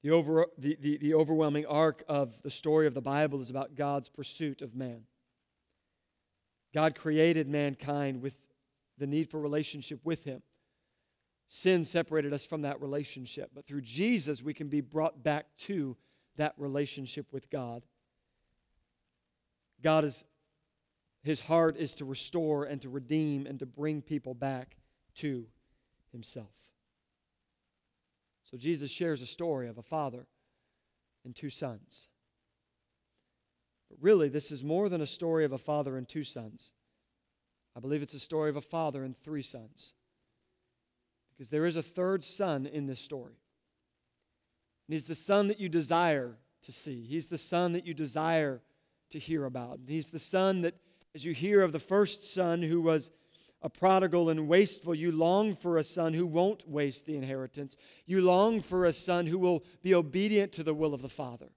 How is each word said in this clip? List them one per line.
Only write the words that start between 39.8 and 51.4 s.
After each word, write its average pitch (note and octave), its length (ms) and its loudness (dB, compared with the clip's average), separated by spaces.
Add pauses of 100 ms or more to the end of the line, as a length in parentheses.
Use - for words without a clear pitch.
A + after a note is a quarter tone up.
Because B2+ 140 -20
there D3+ 160 2
is E3+ 100 0
a E3 80 -2
third F#3 400 -2
son D3+ 440 -2
in C#3+ 200 -6
this C3 140 -8
story. B2 320 -12 (1500)
And D3 60 -6
he's D#3 140 -6
the D#3+ 80 -6
son G3+ 340 2
that G#3+ 100 -2
you G3 80 -4
desire D#3 680 2 (260)
to - 80 -18
see. B2 340 -12
He's D3 220 -6
the E3+ 100 -8
son F3 360 0
that F3+ 120 -4
you E3+ 80 -8
desire D3+ 680 0 (480)
to D#3 100 -12
hear D3+ 240 -2
about. B2 360 -8
And B2+ 100 -18
he's D#3 200 -4
the D#3+ 100 -10
son F#3+ 420 2
that, E3+ 140 0 (380)
as C#3+ 120 -12
you E3+ 80 -4
hear G3 280 6